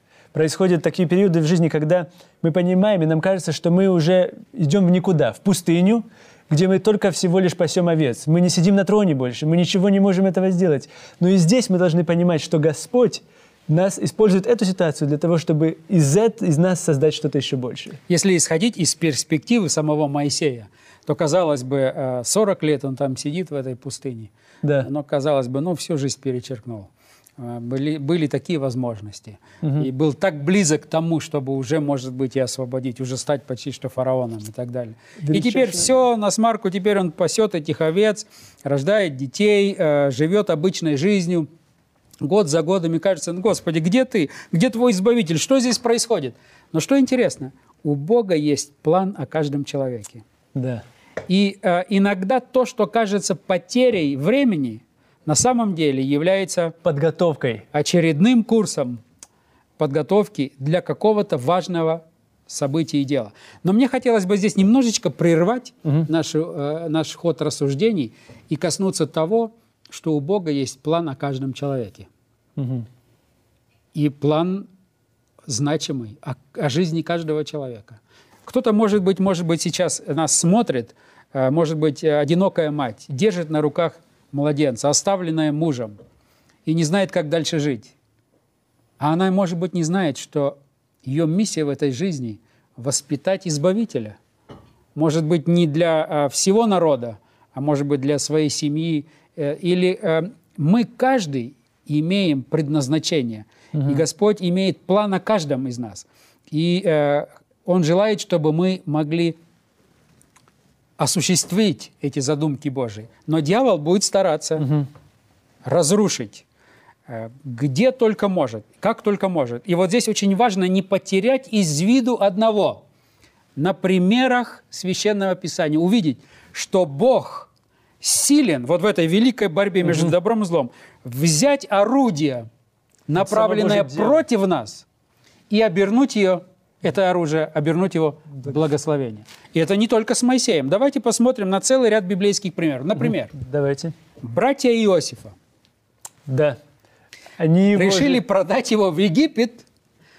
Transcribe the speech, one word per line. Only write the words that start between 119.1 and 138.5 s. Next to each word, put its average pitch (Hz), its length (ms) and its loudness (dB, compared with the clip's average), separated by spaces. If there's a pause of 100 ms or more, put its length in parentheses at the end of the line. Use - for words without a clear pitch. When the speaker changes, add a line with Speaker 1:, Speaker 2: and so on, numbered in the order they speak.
Speaker 2:
может. 123 400 -4
И 170 60 2
вот 180 160 2
здесь 226 180 0
очень 196 260 0
важно 196 300 2
не 190 180 2
потерять 196 680 0
из 165 280 0
виду 240 400 2
одного. 202 640 0 (720)
На 170 200 0
примерах 233 960 0
Священного 196 640 -2
Писания 156 420 -2
увидеть, 175 400 2 (340)
что - 320 0
Бог 160 640 0 (520)
силен 185 640 2
вот 165 160 2
в 202 40 2
этой 175 200 2
великой 208 420 2
борьбе 185 360 0
между 165 220 2
Speaker 1:
Мгм. 151 60 2
Speaker 2:
добром 214 300 0
и 196 40 -2
злом 156 240 -2 (340)
взять 160 640 0
орудие, 196 760 0 (600)
Speaker 1:
Само 160 140 0
Speaker 2:
направленное 208 640 2
Speaker 1:
Божье 139 140 -14
дело. 214 100 0
Speaker 2:
против 254 380 2
нас, 139 400 -4 (640)
и 208 120 2
обернуть 202 540 2
её, 185 260 2 (380)
это 180 300 2
оружие, 160 360 0
обернуть 160 500 -2
его 151 300 0
в 143 260 -12